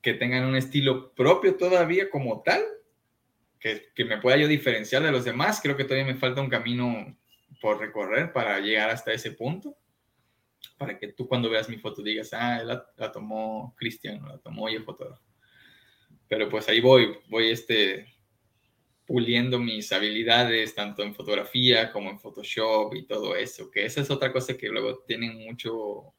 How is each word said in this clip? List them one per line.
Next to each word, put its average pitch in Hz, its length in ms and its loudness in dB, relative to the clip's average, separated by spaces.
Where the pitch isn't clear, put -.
Que 117 120 0
tengan 127 320 0
un 131 100 2
estilo 131 600 0
propio 147 400 6
todavía 180 540 2
como 123 340 -4
tal, 359 180 2
que, 107 360 -6
que 120 100 0
me 110 140 -2
pueda 127 180 4
yo 151 100 6
diferenciar 131 560 2
de 156 80 2
los 120 140 0
demás, 151 360 0
creo 143 160 -2
que 139 80 -2
todavía 135 260 0
me 123 80 -6
falta 127 220 0
un 135 80 -2
camino 120 680 -2
por 107 180 0
recorrer 110 540 -2
para 107 260 0
llegar 107 300 2
hasta 113 240 -2
ese 110 180 -6
punto, 185 440 -8
para 120 220 -8
que 101 140 -10
tú 123 140 -8
cuando 120 220 0
veas 113 200 0
mi 113 80 -10
foto 107 260 -10
digas, 107 300 -6
"Ah, 117 300 -2
la, 117 220 -8
la 110 140 -6
tomó 110 680 -8
Cristian, 110 500 -10
la - 120 -18
tomó 104 260 -12
Oye 110 160 -6
Fotógrafo". - 420 -14
Pero 107 220 -2
pues - 200 -4
ahí 113 120 6
voy, 120 360 8
voy, 113 220 2
este, 107 560 0
puliendo 120 540 2
mis 110 340 -4
habilidades, 110 840 2
tanto 104 280 -6
en 104 120 -6
fotografía 113 760 2
como 101 180 -6
en 101 100 -14
Photoshop 107 760 -2
y 107 100 -10
todo 101 300 -4
eso, 110 360 -8
que 104 140 -2
esa 131 160 -4
es 135 100 -2
otra 135 220 0
cosa 127 240 -4
que 110 120 -8
luego - 380 -4
tienen 113 380 -6
mucho 113 720 -8